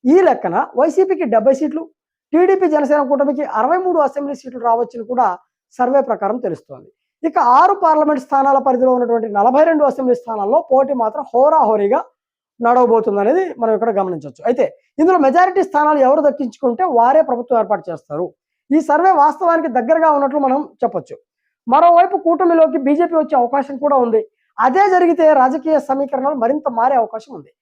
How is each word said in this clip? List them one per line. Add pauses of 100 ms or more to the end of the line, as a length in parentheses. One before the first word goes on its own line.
ఈ
లెక్కన (100)
వైసీపీకి
డెబ్బై
సీట్లు, (420)
టీడీపీ
జనసేన
కూటమికి
అరవై
మూడు
అసెంబ్లీ
సీట్లు
రావచ్చని
కూడా (340)
సర్వే
ప్రకారం
తెలుస్తోంది. (320)
ఇక
ఆరు
పార్లమెంట్
స్థానాల
పరిధిలో
ఉన్నటువంటి
నలభై
రెండు
అసెంబ్లీ
స్థానాల్లో
పోటీ
మాత్రం (120)
హోరాహోరీగా (560)
నడవబోతుంది
అనేది
మనం
ఇక్కడ
గమనించవచ్చు.
అయితే (220)
ఇందులో
మెజారిటీ
స్థానాలు
ఎవరు
దక్కించుకుంటే
వారే
ప్రభుత్వం
ఏర్పాటు
చేస్తారు. (440)
ఈ
సర్వే
వాస్తవానికి
దగ్గరగా
ఉన్నట్లు
మనం (140)
చెప్పొచ్చు. (500)
మరోవైపు
కూటమిలోకి
బీజేపీ
వచ్చే
అవకాశం
కూడా
ఉంది. (300)
అదే
జరిగితే
రాజకీయ
సమీకరణలు
మరింత
మారే
అవకాశం
ఉంది.